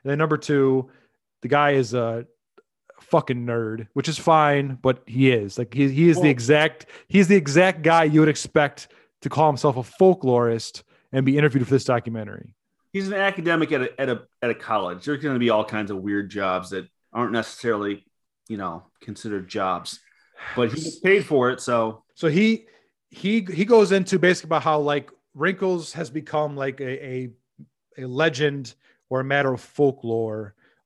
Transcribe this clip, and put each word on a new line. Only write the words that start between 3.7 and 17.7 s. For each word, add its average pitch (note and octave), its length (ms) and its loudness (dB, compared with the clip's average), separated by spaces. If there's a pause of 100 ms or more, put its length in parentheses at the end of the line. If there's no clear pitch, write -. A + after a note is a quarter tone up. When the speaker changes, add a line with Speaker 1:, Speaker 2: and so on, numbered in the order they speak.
Speaker 1:
which C#3 140 -4
is D#3 100 -4
fine, C#3+ 640 2
but B2+ 240 0
he C3 260 2
is. G#2 260 -2
Like, A#2+ 160 -6
he, C#3 160 0
he D#3 200 4
is D#3+ 80 6
the F3+ 60 0
Speaker 2:
Well D3 80 6
Speaker 1:
exact, D3 540 2 (220)
he's F#3+ 200 4
the G3 80 6
exact E3 480 4
guy E3 220 4
you D3+ 160 4
would D#3 80 6
expect - 580 -2 (340)
to C#3 80 -6
call D#3 180 2
himself C3+ 300 0
a B2+ 40 -6
folklorist B2 1000 0 (280)
and C3+ 140 0
be C3+ 120 2
interviewed C#3 300 2
for C3 60 0
this C3 120 4
documentary. A2+ 680 -6 (400)
Speaker 2:
He's G3 140 -4
an G3 60 -6
academic E3+ 580 0
at C#3 100 0
a, B2+ 200 -6
at C3 80 -2
a, A#2 120 -4 (200)
at A#2+ 80 0
a A2+ 60 -2
college. F#2 500 -6
There's D3 160 -6
gonna C#3 180 -4
be A#2+ 100 2
all G#2+ 160 2
kinds G#2+ 260 -6
of G2 60 -8
weird G2+ 340 -4
jobs F#2 400 -4
that F#2 160 -8 (260)
aren't A2+ 200 -4
necessarily, G#2 720 -4 (420)